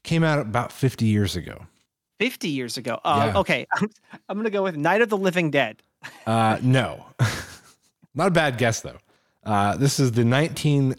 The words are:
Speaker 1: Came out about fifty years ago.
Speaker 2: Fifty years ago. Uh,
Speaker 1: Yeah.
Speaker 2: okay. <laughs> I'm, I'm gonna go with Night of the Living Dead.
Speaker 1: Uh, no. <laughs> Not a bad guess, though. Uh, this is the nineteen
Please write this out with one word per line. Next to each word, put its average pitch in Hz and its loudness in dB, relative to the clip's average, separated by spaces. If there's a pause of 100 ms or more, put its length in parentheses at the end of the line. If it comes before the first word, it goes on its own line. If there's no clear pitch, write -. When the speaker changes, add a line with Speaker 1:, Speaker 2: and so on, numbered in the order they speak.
Speaker 1:
Came 165 2
out 151 2
about 117 -4
fifty 123 0
years 104 2
ago. - -12 (520)
Speaker 2:
Fifty 214 -2
years 127 -6
ago. 120 -6
Uh, 143 2
Speaker 1:
Yeah. 196 2
Speaker 2:
okay. 143 0
<laughs> - -2
I'm, 214 -2 (380)
I'm 190 -8
gonna 220 -2
go 202 -2
with 185 -4
Night 165 2
of 240 2
the 214 -2
Living 180 0
Dead. 131 -2 (460)
Speaker 1:
Uh, 110 2
no. 110 0 (140)
<laughs> - -8
Not 160 0
a 196 2
bad 151 2
guess, 117 2
though. - -14 (480)
Uh, 101 2
this 139 0
is 127 2
the 117 2
nineteen 139 0